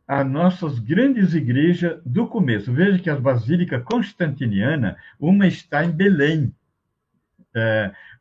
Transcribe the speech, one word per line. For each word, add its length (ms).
às 180
nossas 540
grandes 540
igrejas 720
do 220
começo. 460
Veja 260
que 100
a 60
Basílica 640
Constantiniana, 1160
uma 280
está 380
em 60
Belém, 640
é, 360